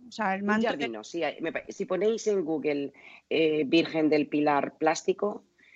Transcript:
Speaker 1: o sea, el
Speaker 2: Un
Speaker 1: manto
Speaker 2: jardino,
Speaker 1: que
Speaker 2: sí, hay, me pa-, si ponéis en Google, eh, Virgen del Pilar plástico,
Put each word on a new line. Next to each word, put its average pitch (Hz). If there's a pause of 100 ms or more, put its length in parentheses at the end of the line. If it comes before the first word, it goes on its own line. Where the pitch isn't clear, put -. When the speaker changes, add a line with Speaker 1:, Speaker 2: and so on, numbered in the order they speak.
Speaker 1:
o 220
sea, 196
el 202
Speaker 2:
Un 202
Speaker 1:
manto 220
Speaker 2:
jardino, 185
Speaker 1:
que 107
Speaker 2:
sí, 165
hay, 143
me 160
pa-, 135
si -
ponéis 208
en 196
Google, 147 (380)
eh, 156
Virgen 156
del 147
Pilar 147
plástico, 185 (320)